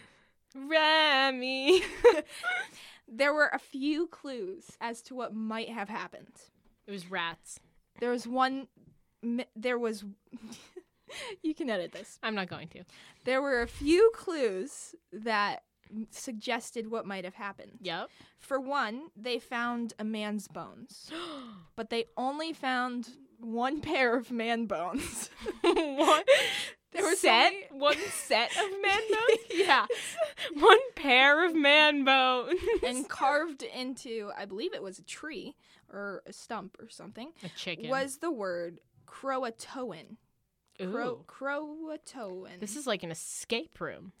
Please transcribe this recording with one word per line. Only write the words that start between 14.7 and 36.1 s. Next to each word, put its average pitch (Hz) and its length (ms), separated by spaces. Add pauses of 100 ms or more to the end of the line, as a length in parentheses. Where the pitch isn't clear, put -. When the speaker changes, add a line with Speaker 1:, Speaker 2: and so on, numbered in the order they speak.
Speaker 2:
that 208 520 (300)
m-, 220 160
suggested 226 800
what 226 160
might 190 180
have 185 100
happened. - 380 (100)
Speaker 1:
Yep. 175 260 (300)
Speaker 2:
For 269 200
one, 269 560
they 240 240
found 240 600
a 214 60
man's 214 440
bones, - 600 (320)
Speaker 1:
<gasps> 202 340
Speaker 2:
but 220 140
they 233 160 (100)
only 294 380
found 247 560 (280)
one 240 440
pair 262 340
of 254 160
man 233 320
bones. 180 720
<laughs> - 280
Speaker 1:
What? 311 640 (640)
Speaker 2:
There 381 120
was 427 140
Speaker 1:
Set? 285 340 (200)
Speaker 2:
only 277 80
Speaker 1:
One 285 160 (160)
set - 400
of 403 180 (120)
man 403 220
<laughs> 440 60
bones? 453 320
Speaker 2:
<laughs> - 120
Yeah. 330 320 (680)
Speaker 1:
One 349 240 (160)
pair 285 500
of 349 120
man 294 480
bones. 262 560 (260)
Speaker 2:
And 254 220
carved 294 560
into, 233 720
I 196 60
believe 214 300
it - 80
was 190 180
a - 40
tree - 520 (360)
or 202 320